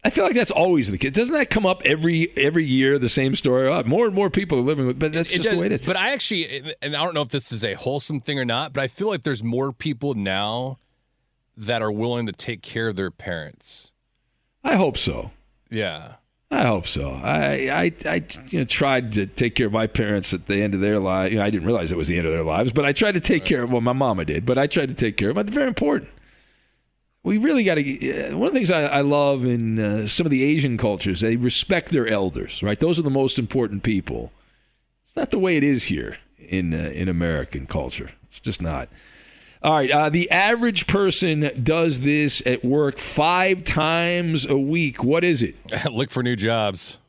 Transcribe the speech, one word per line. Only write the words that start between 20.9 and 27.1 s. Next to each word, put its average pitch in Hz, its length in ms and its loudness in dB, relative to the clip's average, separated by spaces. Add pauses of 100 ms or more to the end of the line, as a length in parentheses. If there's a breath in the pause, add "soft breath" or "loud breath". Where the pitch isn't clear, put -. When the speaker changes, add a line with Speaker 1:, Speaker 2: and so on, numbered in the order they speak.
Speaker 1:
lives. 95 320 0
You 110 60 0
know, 101 80 2
I 107 60 0
didn't 90 160 -2
realize 92 240 0
it 90 60 -2
was 78 100 -2
the 85 100 0
end 85 80 0
of 80 80 0
their 82 100 0
lives, 92 280 0
but 147 140 2
I 143 60 2
tried 208 200 2
to 185 80 0
take 175 240 0
Speaker 2:
Right. - 60 -4
Speaker 1:
care 131 160 2
of, 123 60 -2
well, 120 100 2
my 123 120 2
mama 117 320 0
did, 78 220 -2
but 123 100 2
I 139 80 2
tried 147 220 0
to 143 80 -6
take 110 200 -2
care 98 140 0
of 143 60 0
them. 202 120 0
It's 214 80 -8
very 277 120 2
important. 254 420 0 (1120 soft breath)